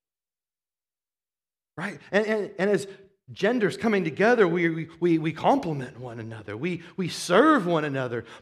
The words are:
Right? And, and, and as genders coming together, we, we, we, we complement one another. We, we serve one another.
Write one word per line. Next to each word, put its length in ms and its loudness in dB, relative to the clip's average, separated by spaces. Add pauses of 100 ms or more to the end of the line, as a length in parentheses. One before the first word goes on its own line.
(1800)
Right? 240 -10 (100)
And, 140 2
and, 340 -2
and 100 2
as 180 0 (440)
genders 460 0
coming 260 0
together, 440 4
we, 220 2
we, 200 -6 (100)
we, 180 2
we 140 -2
complement 640 -2
one 220 -12
another. 380 -10
We, 240 -6 (160)
we 120 -4
serve 560 4
one 200 0
another. 400 -4 (160)